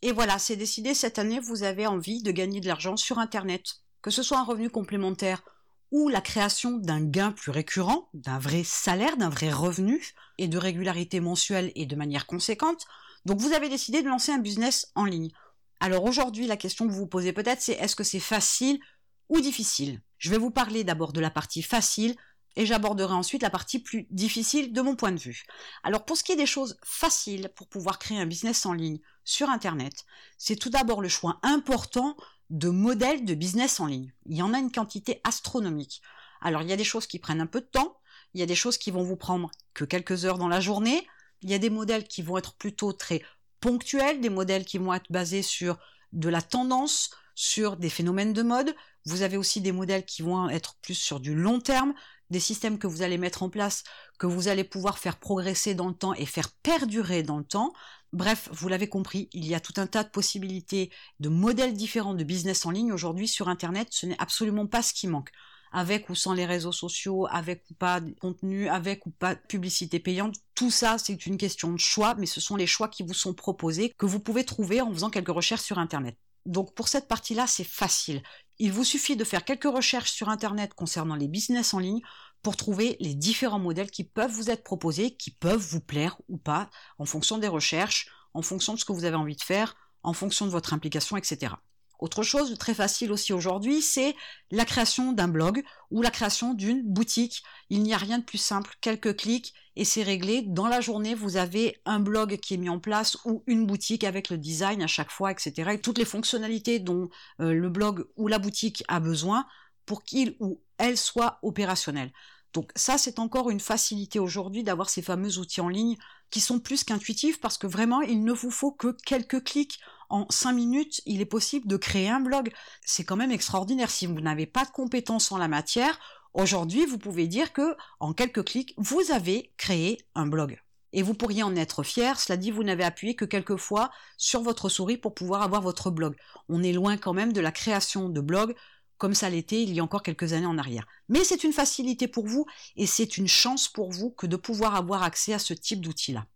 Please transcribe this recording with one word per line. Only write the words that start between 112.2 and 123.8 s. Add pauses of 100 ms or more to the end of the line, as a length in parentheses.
Donc
ça,
c'est
encore
une
facilité
aujourd'hui
d'avoir
ces
fameux
outils
en
ligne (320)
qui
sont
plus
qu'intuitifs
parce
que
vraiment,
il
ne
vous
faut
que (100)
quelques
clics. (300)
En
cinq
minutes,
il
est
possible
de
créer
un
blog. (340)
C'est
quand
même
extraordinaire.